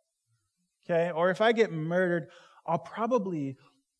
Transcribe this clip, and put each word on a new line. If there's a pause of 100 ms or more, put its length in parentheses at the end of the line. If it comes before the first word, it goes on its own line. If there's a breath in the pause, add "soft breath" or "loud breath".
(840)
okay?
Or
if
I
get
murdered, (380 loud breath)
I'll
probably (420 soft breath)